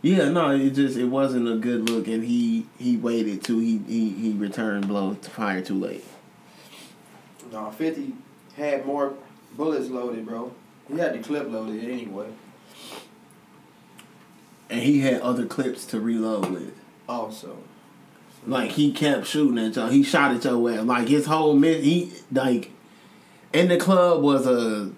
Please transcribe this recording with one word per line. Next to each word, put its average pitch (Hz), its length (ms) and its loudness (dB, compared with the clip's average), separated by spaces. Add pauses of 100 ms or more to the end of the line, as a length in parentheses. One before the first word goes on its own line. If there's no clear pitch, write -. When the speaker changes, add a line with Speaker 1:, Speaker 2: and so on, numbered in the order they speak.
Speaker 1:
Yeah, 156 280 4
no, 160 220 2
it 135 180 4
just, 135 260 0
it 123 100 0
wasn't 127 420 0
a 113 80 0
good 113 340 0
look, 110 180 -2
and 113 160 -2
he, 120 420 0 (120)
he 123 180 0
waited 110 480 -2
too, 117 140 0
he, 113 200 0 (100)
he, 110 220 0
he 107 220 -4
returned 101 560 -4
blow 101 260 -2
to - 160 -16
fire 98 320 -4
too 95 160 -4
late. 90 260 -6 (1500)
Speaker 2:
No, 107 180 -10
fifty 143 440 -6 (420)
had 147 300 -4
more 139 260 -2 (440)
bullets 139 340 -2
loaded, 120 360 -8
bro. 117 260 -10 (380)
He 147 80 -6
had 151 140 -2
the 117 60 -8
clip 139 320 -6
loaded 110 340 -8
anyway. 110 440 -8 (2500)
Speaker 1:
And 117 100 -2
he 139 200 6
had 131 200 2
other 120 260 0
clips - 400 -6
to 113 140 -4
reload 110 500 0
with. 82 220 -8 (360)
Speaker 2:
Also. 107 500 -10 (880)
Speaker 1:
Like, 117 240 -2
he 147 220 2
kept 143 340 0
shooting 139 320 2
at 110 180 -2
y'all. 117 120 -2
He 139 140 6
shot 139 320 4
at 117 100 -4
your 120 260 2
ass. 110 140 -2
Like, 120 240 0
his 147 180 4
whole 156 280 4
mi-, 156 280 6
he, 170 300 2 (200)
like, 127 380 0 (840)
In 175 160 4
the 175 80 4
Club 175 460 4
was 139 240 4
a 110 520 0